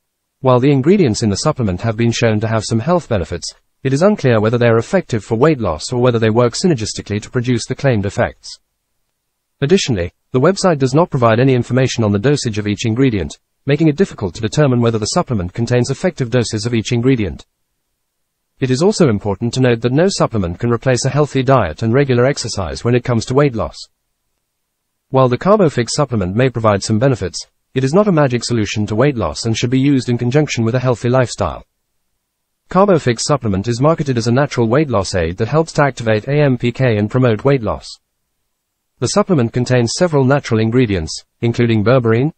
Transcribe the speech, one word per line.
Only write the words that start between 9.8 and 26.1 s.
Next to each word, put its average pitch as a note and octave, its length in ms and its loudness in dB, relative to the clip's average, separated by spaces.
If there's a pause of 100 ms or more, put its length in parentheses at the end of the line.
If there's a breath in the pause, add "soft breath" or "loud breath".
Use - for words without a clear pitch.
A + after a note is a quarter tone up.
the C3 100 0
website F3 380 2
does C3 160 0
not E3+ 160 2
provide A#2 300 2
any C3+ 140 4
information A#2+ 500 0
on G#2 80 2
the G2+ 60 2
dosage A#2 400 -2
of G#2 80 -4
each G#2 200 -2
ingredient, A2 520 0 (280)
making D3 220 2
it C#3+ 80 0
difficult G#2+ 380 -2
to - 60 -12
determine B2 400 2
whether A#2 180 2
the G#2 80 -6
supplement A2 460 -2
contains A#2+ 380 -2
effective C3+ 400 -4
doses A2+ 340 -2
of A#2+ 100 -4
each A2 180 -2
ingredient. A#2 540 0 (1120)
It B2+ 100 0
is B2+ 120 0
also F#3+ 260 4
important G#2 460 -2
to B2+ 60 -2
note A#2+ 200 2
that A#2+ 120 -2
no D#3 160 2
supplement G#2 500 -2
can A#2+ 120 -2
replace A#2+ 340 0
a C3+ 60 -2
healthy C3+ 320 0
diet A#2+ 400 0
and A2+ 100 0
regular B2+ 320 2
exercise G2+ 600 -4
when A#2+ 100 2
it B2 100 0
comes A2+ 220 -2
to B2+ 80 -4
weight C#3+ 200 2
loss. F2+ 220 -6 (1300)
While C3 200 4
the A#2+ 100 -2
Carbofix E3+ 520 2
supplement G#2 460 -2